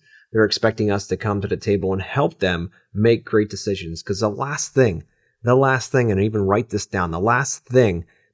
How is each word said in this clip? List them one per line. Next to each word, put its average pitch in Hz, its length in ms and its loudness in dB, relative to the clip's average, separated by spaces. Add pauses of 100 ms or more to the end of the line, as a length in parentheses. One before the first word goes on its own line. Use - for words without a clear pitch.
(320)
They're 110 140 4
expecting 107 440 0
us 101 180 -2
to 95 100 -2
come 101 240 -2
to 98 80 -4
the 92 80 -2
table 95 340 0
and 95 100 -2
help 143 380 -2
them 87 320 -2 (220)
make 113 320 2
great 104 240 2
decisions. 90 520 -6
'Cause 98 200 -6
the 107 80 0
last 135 440 -6
thing 101 300 2 (440)
the 123 80 4
last 131 380 2
thing, 120 180 2
and 95 80 2
even 107 220 0
write 104 300 0
this 101 140 -2
down, 90 260 -4
the 85 100 -6
last 123 420 -2
thing 107 400 2 (300)